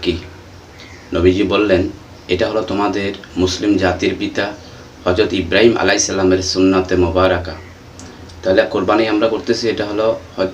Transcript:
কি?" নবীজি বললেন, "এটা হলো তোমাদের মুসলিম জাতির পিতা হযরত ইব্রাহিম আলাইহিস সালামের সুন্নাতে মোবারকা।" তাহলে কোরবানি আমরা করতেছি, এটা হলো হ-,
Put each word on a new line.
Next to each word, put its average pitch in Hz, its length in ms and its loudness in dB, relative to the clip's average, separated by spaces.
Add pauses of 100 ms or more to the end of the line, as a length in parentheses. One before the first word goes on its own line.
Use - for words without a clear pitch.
কি?" 85 160 -2 (960)
নবীজি 92 300 4
বললেন, 98 460 2 (380)
"এটা 104 220 0
হলো 107 120 -2
তোমাদের 101 520 -2 (240)
মুসলিম 92 400 0
জাতির 92 420 0
পিতা 101 340 -4 (520)
হযরত 110 280 0
ইব্রাহিম 95 440 4
আলাইহিস 101 300 0
সালামের 92 340 2
সুন্নাতে 92 540 2
মোবারকা।" 87 600 2 (880)
তাহলে 95 180 4
কোরবানি 107 460 0
আমরা 107 200 0
করতেছি, 110 420 -2
এটা 104 160 -2
হলো 110 340 -2 (180)
হ-, 95 160 -2